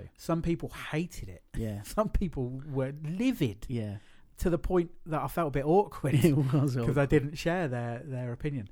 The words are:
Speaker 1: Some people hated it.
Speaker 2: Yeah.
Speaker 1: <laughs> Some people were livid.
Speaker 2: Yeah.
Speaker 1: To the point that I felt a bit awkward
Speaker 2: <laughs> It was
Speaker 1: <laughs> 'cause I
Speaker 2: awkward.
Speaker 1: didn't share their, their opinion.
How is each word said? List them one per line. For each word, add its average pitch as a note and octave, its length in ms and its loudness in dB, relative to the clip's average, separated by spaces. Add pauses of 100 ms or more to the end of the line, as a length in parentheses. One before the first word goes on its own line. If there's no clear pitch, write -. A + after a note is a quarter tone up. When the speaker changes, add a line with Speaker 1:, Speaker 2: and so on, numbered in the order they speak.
(160)
Speaker 1:
Some E3 260 -2
people E3+ 300 -2 (200)
hated D#3 360 -4
it. E2+ 140 -14 (140)
Speaker 2:
Yeah. G#2 260 -4
Speaker 1:
<laughs> - 20 -16
Some G#3+ 240 -2
people C3+ 540 -2 (100)
were C3+ 200 0 (120)
livid. E3+ 640 0
Speaker 2:
Yeah. G#2+ 280 -4 (420)
Speaker 1:
To F3+ 120 2
the E3+ 80 2
point F3 320 2 (160)
that D3+ 160 -2
I C3+ 60 -2
felt E3+ 200 0
a - 40 -4
bit C#3 120 0
awkward D#3 500 4
Speaker 2:
<laughs> C3+ 100 8
It D3 120 6
was C#3+ 100 4
Speaker 1:
<laughs> B2+ 40 -2
'cause C3+ 260 2
I B2 60 0
Speaker 2:
awkward. C#3 260 2
Speaker 1:
didn't C#3+ 300 4
share E3+ 300 0
their, A#2+ 360 -4
their B2+ 280 -6
opinion. C3+ 400 -4